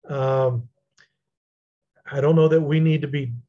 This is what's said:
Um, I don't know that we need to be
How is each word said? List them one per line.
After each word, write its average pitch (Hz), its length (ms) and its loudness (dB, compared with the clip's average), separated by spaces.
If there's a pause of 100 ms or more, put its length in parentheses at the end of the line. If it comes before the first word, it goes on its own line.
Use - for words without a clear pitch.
Um, 131 580 -2 (1400)
I 139 80 -6
don't 151 160 2
know 160 140 6
that 160 100 4
we 156 220 0
need 156 200 2
to 147 60 -8
be 135 260 -8 (160)